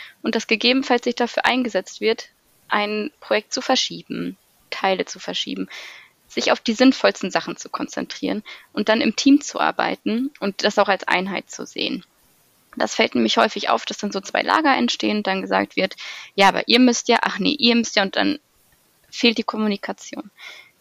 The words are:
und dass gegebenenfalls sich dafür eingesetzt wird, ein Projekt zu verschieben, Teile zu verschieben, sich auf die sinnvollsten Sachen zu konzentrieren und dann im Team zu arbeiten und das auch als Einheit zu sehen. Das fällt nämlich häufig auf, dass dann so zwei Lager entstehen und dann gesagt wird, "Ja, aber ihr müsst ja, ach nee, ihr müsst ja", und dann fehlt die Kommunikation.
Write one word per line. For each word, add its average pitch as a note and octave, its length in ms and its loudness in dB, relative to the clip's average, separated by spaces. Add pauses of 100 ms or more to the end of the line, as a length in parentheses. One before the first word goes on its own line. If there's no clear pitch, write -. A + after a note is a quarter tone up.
(220)
und A3+ 140 -2
dass A3+ 120 -4
gegebenenfalls A#3+ 560 2
sich A#3+ 120 -2
dafür - 300 -2
eingesetzt A#3+ 560 -2
wird, A3 280 -2 (380)
ein G#3 440 -2 (100)
Projekt - 320 -2
zu C4 80 -4
verschieben, F3+ 760 -4 (320)
Teile F#3+ 360 -2
zu - 140 -16
verschieben, F#3 500 -6 (580)
sich - 240 0
auf A#3+ 80 2
die A3+ 140 -2
sinnvollsten G3+ 580 4
Sachen E3 240 -4
zu - 140 -16
konzentrieren - 760 -6 (300)
und G#3+ 160 0
dann A3 100 4
im A3 160 0
Team C#4 240 6
zu - 200 -6
arbeiten - 720 -2 (100)
und G3 240 -4
das G#3+ 120 0
auch G#3 120 4
als F#3 180 -2
Einheit F#3 420 -2
zu - 160 -12
sehen. - 380 -6 (720)
Das - 180 -2
fällt - 220 0
nämlich A3+ 220 2
häufig G#3+ 320 2
auf, - 160 0
dass - 120 -8
dann G3+ 140 -6
so G3 80 -4
zwei - 220 -4
Lager C#4+ 340 2
entstehen A3 420 0
und G#3 100 -4
dann F#3+ 140 -2
gesagt G3 360 -2
wird, F#3 180 -2 (400)
"Ja, G3 140 6
aber - 180 0
ihr A#3 120 6
müsst B3 280 4
ja, A#3 140 4
ach - 180 -2
nee, F#3 180 0
ihr A#3 180 4
müsst A#3 200 0
ja", G3+ 80 4
und - 140 -4
dann - 200 0 (720)
fehlt A#3 280 2
die A3 60 -2
Kommunikation. G#3 840 -6 (520)